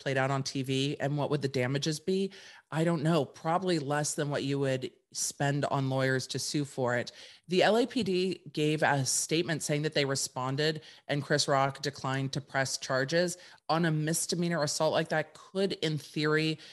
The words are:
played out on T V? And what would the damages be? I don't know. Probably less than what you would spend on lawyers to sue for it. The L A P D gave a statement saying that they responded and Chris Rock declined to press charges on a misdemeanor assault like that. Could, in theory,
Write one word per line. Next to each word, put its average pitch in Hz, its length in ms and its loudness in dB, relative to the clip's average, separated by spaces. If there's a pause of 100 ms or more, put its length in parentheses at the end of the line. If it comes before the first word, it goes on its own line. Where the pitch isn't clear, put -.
played 135 180 0
out 135 140 2
on 135 100 0
T 135 200 -4
V? 135 360 -2
And 143 180 -2
what 143 140 0
would 147 120 0
the 139 60 0
damages 139 520 -2
be? 190 320 -2 (400)
I 156 100 0
don't 165 220 2
know. 160 200 4
Probably 175 540 -2
less 147 360 -2
than 147 160 -2
what 117 120 -2
you 139 160 0
would 135 320 -2 (220)
spend 143 540 -2
on 135 220 0
lawyers 131 380 0
to 131 140 -6
sue 147 240 -2
for 123 320 -2
it. 117 160 -4 (340)
The 170 160 4
L 196 160 6
A 247 80 4
P 247 160 -2
D 185 380 0 (120)
gave 151 300 2
a 135 240 4
statement 160 560 -2
saying 147 200 0
that 156 120 -2
they 147 100 2
responded 139 760 -2 (260)
and 143 160 -2
Chris 143 240 0
Rock 139 360 2
declined 135 500 -4
to 143 80 -4
press - 380 -2
charges 160 600 0 (320)
on 165 160 4
a 160 40 4
misdemeanor 165 720 0
assault 156 300 0
like 160 180 2
that. 156 240 -2
Could, - 400 -4
in 156 240 -2
theory, 156 600 0 (140)